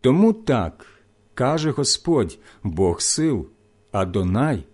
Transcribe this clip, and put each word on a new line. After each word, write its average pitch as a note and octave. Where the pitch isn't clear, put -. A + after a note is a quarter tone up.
Тому F3+
так B2
каже D3+
Господь, C3+
Бог F2
сил, D3
Адонай. F#2+